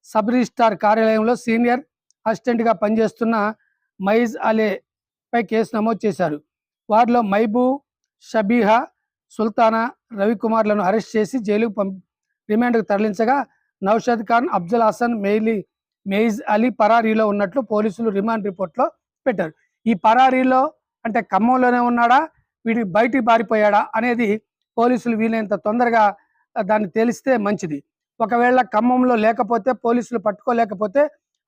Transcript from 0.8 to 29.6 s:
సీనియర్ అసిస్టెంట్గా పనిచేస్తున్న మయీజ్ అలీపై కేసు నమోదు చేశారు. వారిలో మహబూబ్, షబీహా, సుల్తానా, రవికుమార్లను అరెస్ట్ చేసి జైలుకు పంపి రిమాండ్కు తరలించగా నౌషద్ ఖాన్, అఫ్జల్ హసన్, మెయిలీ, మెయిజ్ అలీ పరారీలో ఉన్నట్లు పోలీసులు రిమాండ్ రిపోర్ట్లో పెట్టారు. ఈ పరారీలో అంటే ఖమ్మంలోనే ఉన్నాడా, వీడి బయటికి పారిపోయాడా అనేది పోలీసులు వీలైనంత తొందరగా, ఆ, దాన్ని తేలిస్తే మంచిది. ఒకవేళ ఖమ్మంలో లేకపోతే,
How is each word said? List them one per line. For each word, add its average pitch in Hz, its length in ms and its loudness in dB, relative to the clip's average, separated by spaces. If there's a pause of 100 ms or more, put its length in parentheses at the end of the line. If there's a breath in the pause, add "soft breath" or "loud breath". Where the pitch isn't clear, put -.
సీనియర్ 240 460 -2 (460)
అసిస్టెంట్గా 226 440 -2
పనిచేస్తున్న 220 840 -2 (480)
మయీజ్ 220 420 0
అలీపై - 1000 -4
కేసు 220 320 -4
నమోదు 220 300 -2
చేశారు. 160 360 -2 (480)
వారిలో 233 320 4
మహబూబ్, 233 580 0 (420)
షబీహా, 220 680 0 (420)
సుల్తానా, 226 640 0 (260)
రవికుమార్లను 214 680 0
అరెస్ట్ 208 340 -2
చేసి 214 220 -2
జైలుకు 208 340 -2
పంపి 196 280 -6 (480)
రిమాండ్కు 226 320 0
తరలించగా 220 640 0 (380)
నౌషద్ 226 400 0
ఖాన్, 233 300 0
అఫ్జల్ 202 300 0
హసన్, 233 300 0
మెయిలీ, 214 520 -2 (420)
మెయిజ్ 214 420 0
అలీ 220 200 2
పరారీలో 220 580 2
ఉన్నట్లు 202 340 -2
పోలీసులు 220 480 -2
రిమాండ్ 202 360 -4
రిపోర్ట్లో 202 460 -4 (360)
పెట్టారు. 180 260 -4 (340)
ఈ 226 60 2
పరారీలో 254 800 2 (320)
అంటే 226 160 -2
ఖమ్మంలోనే 247 580 2
ఉన్నాడా, 240 500 2 (360)
వీడి 226 180 -2
బయటికి 220 420 0
పారిపోయాడా 220 720 2
అనేది 226 460 -2 (360)
పోలీసులు 240 380 0
వీలైనంత 220 380 -2
తొందరగా, 214 640 0 (420)
ఆ, 220 40 -2
దాన్ని 208 280 0
తేలిస్తే 233 480 0
మంచిది. 196 460 -4 (360)
ఒకవేళ 240 420 2
ఖమ్మంలో 247 540 2
లేకపోతే, 220 560 0